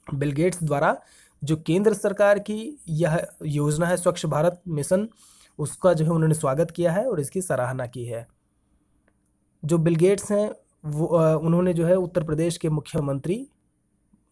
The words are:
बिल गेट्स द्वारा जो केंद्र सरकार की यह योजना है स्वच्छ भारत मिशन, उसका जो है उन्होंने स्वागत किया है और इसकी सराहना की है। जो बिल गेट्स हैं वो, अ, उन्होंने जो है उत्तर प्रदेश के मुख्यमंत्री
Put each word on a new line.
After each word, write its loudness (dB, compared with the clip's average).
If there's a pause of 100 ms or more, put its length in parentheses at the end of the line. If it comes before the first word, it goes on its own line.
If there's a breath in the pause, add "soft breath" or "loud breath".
(140)
बिल -2
गेट्स 0
द्वारा 0 (460 soft breath)
जो 0
केंद्र 2
सरकार 2
की -8 (100)
यह 0 (180)
योजना 0
है 0
स्वच्छ -2
भारत 0
मिशन, -2 (500 soft breath)
उसका 2
जो 0
है 2
उन्होंने 4
स्वागत 0
किया 0
है 0
और -2
इसकी -4
सराहना -4
की -10
है। -10 (1400)
जो 2
बिल 2
गेट्स 2
हैं 0 (340)
वो, -4
अ, 4
उन्होंने 2
जो 0
है 4
उत्तर -2
प्रदेश -2
के -2
मुख्यमंत्री -4 (840)